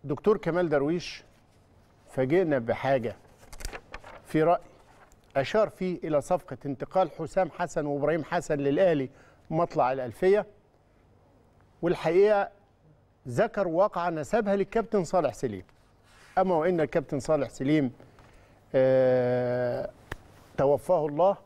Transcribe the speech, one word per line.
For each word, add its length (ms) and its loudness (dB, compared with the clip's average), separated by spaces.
دكتور 320 0
كمال 320 -2
درويش 560 -2
فاجئنا 480 0
بحاجه 580 -2
في 180 0
رأي 180 4
أشار 320 0
فيه 360 -6
إلى 160 0
صفقة 360 -4
انتقال 440 -2
حسام 400 -4
حسن 360 -6
وإبراهيم 380 -2
حسن 340 -2
للأهلي 500 2
مطلع 420 0
الألفية، 540 0
والحقيقة 680 2
ذكر 400 -2
واقعة 420 0
نسبها 460 -2
للكابتن 480 -2
صالح 300 0
سليم. 280 -6
أما 160 2
وإن 260 2
الكابتن 400 -2
صالح 280 0
سليم، 440 0
آه، 1160 2
توفاه 500 2
الله 400 2